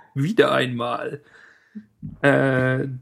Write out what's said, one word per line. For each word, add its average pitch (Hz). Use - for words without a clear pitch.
Wieder 139
einmal. 123
Äh, 135